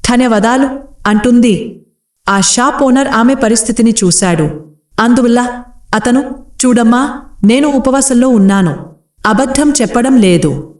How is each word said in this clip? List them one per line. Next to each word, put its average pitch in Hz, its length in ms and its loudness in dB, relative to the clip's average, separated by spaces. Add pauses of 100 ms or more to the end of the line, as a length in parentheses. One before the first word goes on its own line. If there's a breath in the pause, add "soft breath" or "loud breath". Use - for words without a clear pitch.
(100)
ధన్యవాదాలు," 247 580 2 (380)
అంటుంది. 220 800 0 (420)
ఆ 196 120 0
షాప్ 247 420 -2
ఓనర్ 269 260 2
ఆమె 247 260 0
పరిస్థితిని 226 600 0 (100)
చూశాడు. 170 640 -2 (300)
అందువల్ల 247 640 0 (320)
అతను, 247 400 -2 (320)
"చూడమ్మా, 240 540 0 (240)
నేను 262 240 2
ఉపవాసంలో 262 600 0
ఉన్నాను. 196 480 2 (500)
అబద్ధం 262 440 0
చెప్పడం 254 460 0
లేదు. 175 640 0